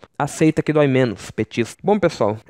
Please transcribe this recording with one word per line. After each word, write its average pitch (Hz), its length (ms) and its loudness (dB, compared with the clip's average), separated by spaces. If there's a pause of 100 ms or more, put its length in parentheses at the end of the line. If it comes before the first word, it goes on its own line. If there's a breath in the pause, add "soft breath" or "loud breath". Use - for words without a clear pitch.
(180)
aceita 156 440 0
que 156 100 -2
dói 151 140 4
menos, 131 440 0
petista. - 540 -4
Bom, 208 140 2
pessoal, 113 400 0 (120)